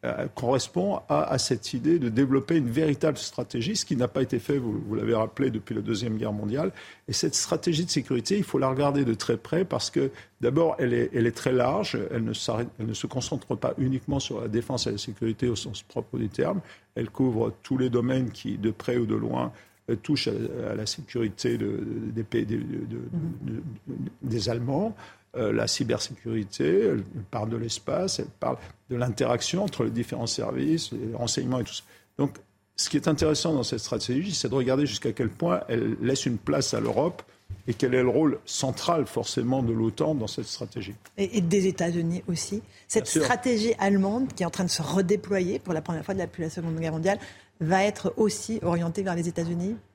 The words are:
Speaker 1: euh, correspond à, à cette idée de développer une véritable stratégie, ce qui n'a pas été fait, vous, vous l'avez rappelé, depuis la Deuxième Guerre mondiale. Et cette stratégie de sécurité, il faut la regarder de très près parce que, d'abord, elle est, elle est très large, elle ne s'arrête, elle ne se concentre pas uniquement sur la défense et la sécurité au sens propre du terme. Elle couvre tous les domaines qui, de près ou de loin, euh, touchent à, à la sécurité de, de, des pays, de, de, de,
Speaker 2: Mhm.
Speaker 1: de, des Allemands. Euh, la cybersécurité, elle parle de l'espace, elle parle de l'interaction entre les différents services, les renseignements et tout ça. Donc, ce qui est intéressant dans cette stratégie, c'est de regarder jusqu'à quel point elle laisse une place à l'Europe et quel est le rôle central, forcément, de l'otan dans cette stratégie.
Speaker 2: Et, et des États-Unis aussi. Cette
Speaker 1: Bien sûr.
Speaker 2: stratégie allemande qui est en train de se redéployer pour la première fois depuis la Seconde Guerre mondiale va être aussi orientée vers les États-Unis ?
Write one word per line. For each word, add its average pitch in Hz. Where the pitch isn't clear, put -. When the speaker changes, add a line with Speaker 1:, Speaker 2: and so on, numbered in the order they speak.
Speaker 1:
euh, 123
correspond 139
à, 147
à 139
cette -
idée 151
de 123
développer 135
une 135
véritable 147
stratégie, 123
ce -
qui -
n'a 120
pas 131
été 123
fait, 143
vous, 110
vous 110
l'avez 110
rappelé, 113
depuis 110
la 107
Deuxième 110
Guerre 107
mondiale. 113
Et -
cette -
stratégie 165
de 170
sécurité, 131
il 208
faut -
la 131
regarder 143
de 113
très 113
près 170
parce -
que, 139
d'abord, 143
elle 127
est, 120
elle 117
est 117
très -
large, 135
elle 113
ne 110
s'arrête, 117
elle 110
ne 113
se -
concentre 127
pas 123
uniquement 135
sur 123
la 113
défense 120
et -
la 104
sécurité 113
au 117
sens -
propre -
du 113
terme. 175
Elle 117
couvre 113
tous 131
les 127
domaines 123
qui, 107
de 107
près 123
ou 120
de 107
loin, 120
euh, 117
touchent 135
à, 113
à -
la 107
sécurité 120
de, 107
de, 113
des 110
pays, 113
de, 107
de, 113
de, 117
Speaker 2:
Mhm. 143
Speaker 1:
de, 131
des 117
Allemands. 135
Euh, 110
la 113
cybersécurité, 117
elle 123
parle 110
de 117
l'espace, 143
elle -
parle 127
de 123
l'interaction 120
entre -
les 113
différents 120
services, 131
les 113
renseignements 127
et 120
tout -
ça. -
Donc, 143
ce -
qui 147
est 156
intéressant 156
dans 131
cette 113
stratégie, 135
c'est 127
de 117
regarder 131
jusqu'à 110
quel 113
point -
elle 113
laisse 127
une 120
place 143
à 113
l'Europe 113
et 123
quel 123
est 127
le 127
rôle 139
central, 135
forcément, 123
de 117
l'otan 113
dans 113
cette -
stratégie. 101
Speaker 2:
Et, 202
et -
des 180
États-Unis 170
aussi. 202
Cette 214
Speaker 1:
Bien -
sûr. 156
Speaker 2:
stratégie 233
allemande 202
qui -
est 175
en 165
train 185
de 175
se -
redéployer 190
pour 185
la 156
première 156
fois 196
depuis 170
la 160
Seconde 165
Guerre 165
mondiale 175
va 185
être 208
aussi 220
orientée 170
vers 185
les 170
États-Unis ? 175